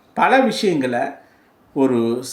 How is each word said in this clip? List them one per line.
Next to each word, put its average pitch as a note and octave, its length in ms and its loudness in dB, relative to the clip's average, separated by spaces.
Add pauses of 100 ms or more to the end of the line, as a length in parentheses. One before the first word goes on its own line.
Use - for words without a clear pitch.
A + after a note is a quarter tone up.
(140)
பல G3+ 260 2
விஷயங்களை D3+ 640 0 (720)
ஒரு B2+ 600 0